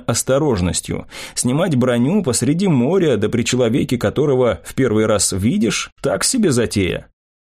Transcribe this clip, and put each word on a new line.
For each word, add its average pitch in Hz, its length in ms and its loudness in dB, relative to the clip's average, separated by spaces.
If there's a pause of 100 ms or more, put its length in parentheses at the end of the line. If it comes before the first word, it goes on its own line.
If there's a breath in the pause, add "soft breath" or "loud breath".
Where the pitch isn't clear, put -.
осторожностью. 110 1040 -2 (260 loud breath)
Снимать 147 420 0
броню 123 460 2
посреди 147 460 0
моря, 147 500 2
да 104 100 0
при 110 140 0
человеке, 123 560 0
которого 123 680 0
в - 120 -14
первый 110 320 2
раз 104 240 2
видишь, 160 580 0 (100)
так 185 240 -2
себе 208 280 2
затея. 104 560 0 (400)